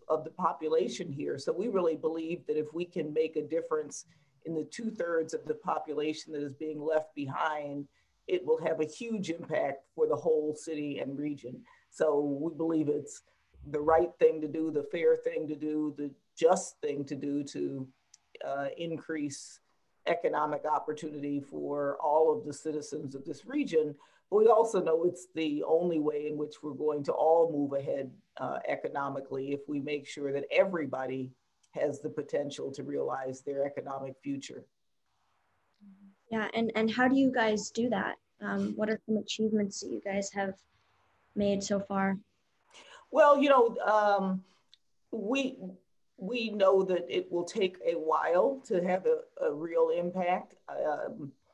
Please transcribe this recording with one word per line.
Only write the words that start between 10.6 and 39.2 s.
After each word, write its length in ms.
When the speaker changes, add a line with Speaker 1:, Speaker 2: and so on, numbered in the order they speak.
Speaker 1:
and 180
region. 460
So 300
we 340
believe 360
it's 340
the 100
right 380
thing 220
to 60
do, 220
the 220
fair 240
thing 320
to 80
do, 420
the 140
just 420
thing 260
to 100
do 300
to, 420
uh, 200
increase 800
economic 580
opportunity 760
for 600
all 340
of 100
the 80
citizens 600
of 120
this 200
region. 480
But 60
we 100
also 340
know 220
it's 320
the 280
only 360
way 280
in 100
which 260
we're 100
going 300
to 80
all 400
move 220
ahead, 360
uh, 200
economically 840
if 160
we 120
make 280
sure 240
that 200
everybody 800
has 280
the 100
potential 640
to 100
realize 600
their 240
economic 580
future. 420
Speaker 2:
Yeah, 240
and, 200
and 140
how 180
do 80
you 160
guys 380
do 200
that? 280
Um, 340
what 140
are 160
some 120
achievements 640